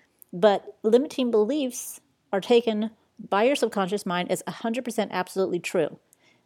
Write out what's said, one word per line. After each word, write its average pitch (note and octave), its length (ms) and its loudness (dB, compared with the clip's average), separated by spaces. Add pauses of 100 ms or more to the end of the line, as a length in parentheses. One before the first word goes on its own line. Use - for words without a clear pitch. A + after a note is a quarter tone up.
(340)
But F#3+ 480 2
limiting B3 480 2
beliefs A#3+ 720 -2 (320)
are F#3+ 80 0
taken A3+ 480 2 (400)
by G3+ 140 2
your C#4 120 4
subconscious G3+ 520 -2
mind F3+ 240 -2
as F3 160 -2
a F#3 40 -8
hundred A#3 320 -4
percent A3 300 -4
absolutely F3+ 460 -2
true. - 400 -2 (460)